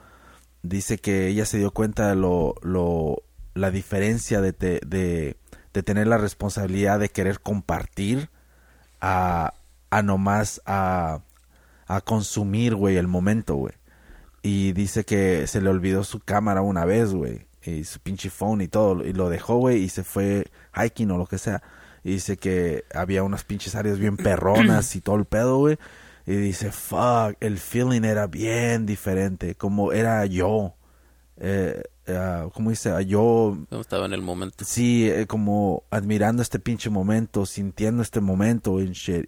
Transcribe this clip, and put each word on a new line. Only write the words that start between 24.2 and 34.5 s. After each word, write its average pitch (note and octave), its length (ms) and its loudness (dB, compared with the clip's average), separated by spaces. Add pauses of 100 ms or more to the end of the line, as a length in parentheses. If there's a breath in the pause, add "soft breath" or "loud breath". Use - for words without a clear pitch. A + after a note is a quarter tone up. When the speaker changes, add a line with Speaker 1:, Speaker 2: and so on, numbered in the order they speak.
Speaker 1:
y F#2 60 -8
todo G2+ 160 2
el G#2 80 0
pedo, B2 320 2
güey. D3+ 200 4 (480 loud breath)
Y F#2+ 100 -2
dice, G2+ 360 -2
"Fuck, A2 720 0
el G#2+ 160 -2
feeling A#2+ 460 0
era G#2+ 240 2
bien A2+ 580 0
diferente, F#2+ 680 -2
como G2+ 360 0
era A2 340 2
yo." F#2+ 500 0 (600 soft breath)
Eh, F#2 460 -2 (240)
eh, F2+ 480 -4
¿cómo A2 160 -2
dice? A2 220 -2
Ah, F2 100 0
yo G#2+ 560 4 (120)
Speaker 2:
Como A2+ 120 -10
estaba F#2+ 240 -4
en F#2+ 80 -4
el F#2+ 80 -4
momento. F#2 420 -8